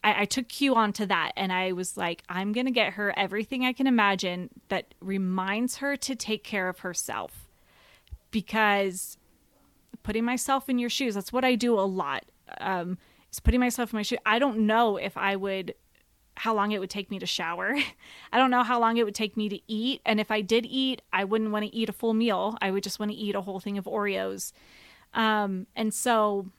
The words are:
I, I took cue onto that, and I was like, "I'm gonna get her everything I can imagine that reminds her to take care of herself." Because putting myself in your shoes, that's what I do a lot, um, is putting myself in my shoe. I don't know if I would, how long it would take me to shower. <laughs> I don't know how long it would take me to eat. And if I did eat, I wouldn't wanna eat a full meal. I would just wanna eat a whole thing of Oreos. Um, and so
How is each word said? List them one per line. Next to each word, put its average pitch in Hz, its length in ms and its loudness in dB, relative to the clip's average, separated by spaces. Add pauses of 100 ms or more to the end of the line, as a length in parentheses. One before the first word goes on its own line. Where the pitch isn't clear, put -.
I, 208 180 4
I 208 40 2
took 247 220 -4
cue 277 280 2
onto 214 320 2
that, 175 280 2
and 185 160 -2
I 185 200 0
was 180 260 -6
like, 170 320 -4
"I'm 190 240 -2
gonna 254 180 0
get 220 220 2
her 202 240 0
everything 226 480 -2
I 254 80 0
can 262 140 0
imagine 196 640 2 (200)
that - 320 -4
reminds 190 760 -2
her 277 200 -4
to 269 180 -6
take 220 280 -6
care 190 260 -2
of 180 100 -8
herself." - 680 -6 (840)
Because 202 840 0 (840)
putting 220 200 0
myself 254 460 0
in 254 100 2
your 240 100 0
shoes, 233 260 -2
that's 202 180 -6
what 247 100 2
I 254 120 6
do 233 240 4
a - 20 4
lot, 180 440 -2 (360)
um, 180 360 -4 (340)
is - 80 -10
putting 247 200 4
myself 247 320 0
in 226 60 -4
my 208 60 -2
shoe. 233 220 -2
I 214 140 4
don't 247 200 2
know 220 380 4
if - 200 -6
I 196 180 0
would, 190 380 -4 (600)
how 226 180 -2
long 208 180 2
it 208 80 0
would 185 120 -6
take 196 180 -8
me 196 100 -6
to 185 60 -8
shower. 180 500 -2 (280)
<laughs> - 280 -18
I 220 60 2
don't 254 140 6
know 247 120 4
how 240 160 2
long 226 180 4
it 240 60 4
would 208 120 -2
take 220 200 -4
me 214 140 -2
to 196 180 -6
eat. 226 380 -4
And 214 140 4
if 214 100 -2
I 214 120 0
did 220 280 2
eat, 262 320 -2 (100)
I 190 120 0
wouldn't 214 280 0
wanna 214 220 -2
eat 220 160 -2
a 202 40 -6
full 226 200 0
meal. 220 480 2
I 196 100 0
would 196 120 -2
just - 160 -8
wanna 214 160 -4
eat 202 200 -4
a 196 60 -2
whole 190 180 -8
thing 202 200 -6
of 185 60 -8
Oreos. 196 680 -4 (640)
Um, 214 500 0 (100)
and 220 180 -2
so 214 520 2 (140)